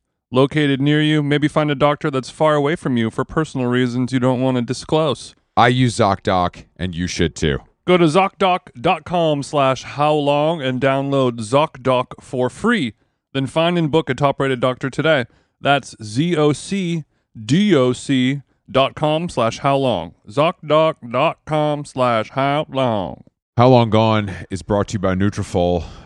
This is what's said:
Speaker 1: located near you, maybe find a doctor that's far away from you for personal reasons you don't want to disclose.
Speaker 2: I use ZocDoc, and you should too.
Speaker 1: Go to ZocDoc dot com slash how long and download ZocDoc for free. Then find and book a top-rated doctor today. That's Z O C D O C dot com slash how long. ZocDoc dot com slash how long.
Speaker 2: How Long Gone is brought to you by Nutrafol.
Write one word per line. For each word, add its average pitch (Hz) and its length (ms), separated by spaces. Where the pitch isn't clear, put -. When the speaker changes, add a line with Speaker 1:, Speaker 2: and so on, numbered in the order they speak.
Speaker 1:
located 139 500
near 147 200
you, 151 220
maybe 143 260
find 151 220
a 143 40
doctor 147 360
that's 131 200
far 156 240
away 147 220
from 127 220
you 113 120
for 131 140
personal 139 420
reasons 123 460
you 131 60
don't 127 240
want 131 140
to 123 60
disclose. 131 720
Speaker 2:
I 117 120
use 127 280
ZocDoc, 95 680
and 90 180
you 87 120
should 85 280
too. 71 260
Speaker 1:
Go 180 100
to 175 80
ZocDoc 185 760
dot 160 260
com 160 380
slash 131 420
how 147 280
long 151 480
and 131 220
download 135 560
ZocDoc 127 840
for 127 280
free. 202 420
Then 135 140
find 170 320
and 160 120
book 156 200
a 127 40
top-rated 135 460
doctor 127 300
today. 143 340
That's 139 400
Z 135 340
O 151 160
C 170 520
D 175 320
O 127 200
C 131 480
dot 127 240
com 156 360
slash 113 300
how 139 180
long. 98 360
ZocDoc 151 840
dot 147 360
com 151 400
slash 120 440
how 139 380
long. 113 560
Speaker 2:
How 120 120
Long 120 220
Gone 107 400
is 87 120
brought 101 260
to - 40
you 113 80
by 95 160
Nutrafol. 92 640